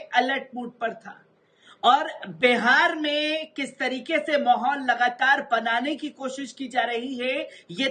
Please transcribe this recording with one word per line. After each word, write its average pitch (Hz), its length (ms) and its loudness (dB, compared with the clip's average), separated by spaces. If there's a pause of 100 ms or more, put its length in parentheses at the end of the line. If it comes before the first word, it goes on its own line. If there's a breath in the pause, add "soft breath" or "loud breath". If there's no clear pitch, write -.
(140)
अलर्ट 254 400 0
मोड 240 180 -10
पर 226 220 -6
था - 200 -20 (680 soft breath)
और 277 260 6 (220)
बिहार 247 680 4
में 302 560 -2
किस 269 260 -6
तरीके 262 420 -2
से 294 180 0
माहौल 247 460 2
लगातार 254 680 2
बनाने 233 440 0
की 294 140 -8
कोशिश 262 420 -10
की 269 160 -10
जा 240 140 0
रही 240 340 -4
है, 262 320 -4 (220 loud breath)
ये 240 200 -2